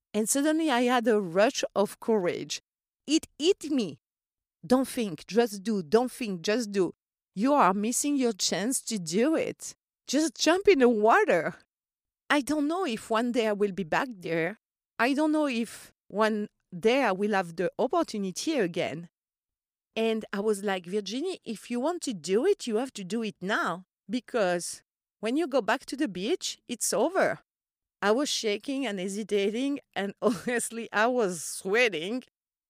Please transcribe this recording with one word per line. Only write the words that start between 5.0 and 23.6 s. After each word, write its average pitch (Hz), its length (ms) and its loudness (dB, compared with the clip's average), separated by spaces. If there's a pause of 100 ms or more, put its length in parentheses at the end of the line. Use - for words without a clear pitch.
just 202 360 0
do. 202 200 -2
Don't 226 280 2
think, 196 300 -6
just 208 300 0
do. 190 220 0 (420)
You 254 180 2
are 202 200 6
missing 240 420 -2
your 247 180 2
chance 196 480 -2
to 226 160 -4
do 196 380 2
it. - 400 -6 (320)
Just 311 280 0
jump 359 320 2
in 349 120 8
the 247 100 8
water." 214 720 4 (720)
I 285 120 4
don't 285 260 0
know 359 180 -2
if 226 240 -4
one 233 220 0
day 220 160 2
I 214 60 2
will 202 200 0
be 190 100 -4
back 175 260 -2
there. 175 500 -4 (380)
I 254 160 2
don't 302 180 2
know 302 160 2
if 233 440 -6 (160)
one 214 400 0 (240)
day 233 320 2
I 220 80 2
will 208 220 0
have 180 240 -2
the 175 200 0
opportunity 254 800 -2
again. 170 520 -2 (840)
And 220 360 0
I 202 80 -4
was 202 240 0
like, 190 220 -2
"Virginie, 214 580 -6
if - 260 -10
you 240 100 -4
want 311 240 -2
to 262 100 -4
do 190 320 0
it, 403 200 0
you 214 120 0
have 262 160 -4
to 202 100 -12
do 196 200 -4
it 214 180 -6
now. 190 440 -2 (240)